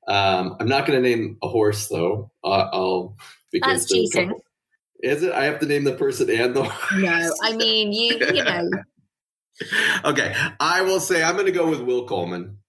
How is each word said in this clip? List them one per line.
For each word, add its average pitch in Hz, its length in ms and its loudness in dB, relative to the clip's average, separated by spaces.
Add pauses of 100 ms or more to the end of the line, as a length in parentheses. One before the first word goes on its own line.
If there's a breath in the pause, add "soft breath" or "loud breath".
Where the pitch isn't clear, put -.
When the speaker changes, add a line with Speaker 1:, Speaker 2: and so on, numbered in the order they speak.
Speaker 1:
Um, 95 540 0
I'm 110 80 0
not 139 180 2
gonna 139 140 4
name 113 420 0
a - 60 -4
horse 104 400 2
though. 98 420 -2 (140)
Uh, 98 280 2
I'll, 92 440 -2 (340 loud breath)
because - 300 2
Speaker 2:
That's - 120 -2
Speaker 1:
there's 370 100 4
a - 100 0
Speaker 2:
cheating. 180 160 0
Speaker 1:
couple. - 160 -8 (580)
Is 147 200 0
it? 180 100 0
I 139 120 0
have 147 160 0
to 151 60 0
name 143 180 0
the 135 100 2
person - 340 0
and 120 260 2
the 135 100 2
horse? - 380 -2
Speaker 2:
No, 170 300 2 (100)
I 220 140 0
mean, 220 380 0
you, 233 240 0 (160)
you 185 100 0
know. 170 300 -2
Speaker 1:
<laughs> 196 60 -4 (1200 loud breath)
Okay, 135 300 0 (240 loud breath)
I 170 240 2
will 190 180 2
say 170 220 0
I'm 170 140 0
gonna 196 140 2
go 170 180 2
with 151 140 0
Will 123 240 -2
Coleman. 90 520 -6 (100)